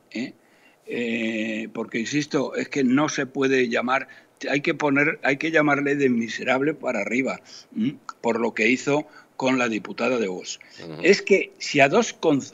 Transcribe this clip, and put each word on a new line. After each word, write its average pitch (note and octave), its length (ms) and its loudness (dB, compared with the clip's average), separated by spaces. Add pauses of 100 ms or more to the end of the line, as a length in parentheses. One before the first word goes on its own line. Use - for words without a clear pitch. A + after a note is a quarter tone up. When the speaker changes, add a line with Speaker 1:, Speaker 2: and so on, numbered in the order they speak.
(120)
Speaker 1:
¿eh? A#2 220 -6 (540)
Eh, A2+ 840 -4
porque, A#2 260 -6
insisto, C#3 560 -2
es B2+ 140 -4
que C#3+ 140 0
no C3 260 4
se C#3+ 160 -4
puede C3 440 2
llamar, A#2+ 380 0 (420)
hay C#3+ 120 0
que E3 120 0
poner, D3 500 2
hay C3+ 140 0
que D#3 140 -4
llamarle C#3+ 440 2
de C#3 140 4
miserable B2 640 0
para A#2 280 -4
arriba, A2 380 -2 (360)
¿m? A#2+ 200 -2 (260)
por A2+ 180 0
lo A2+ 140 -2
que A2 140 2
hizo C#3+ 400 0 (300)
con C3 220 0
la B2 80 0
diputada A2+ 500 -2
de A2 120 0
Vox. F2+ 300 -10 (220)
Speaker 2:
Ujú. D#2 220 -12
Speaker 1:
Es G3 180 4
que F#3+ 380 2
si - 220 0
a C#3 80 6
dos A3 240 2
coma D3 280 2 (120)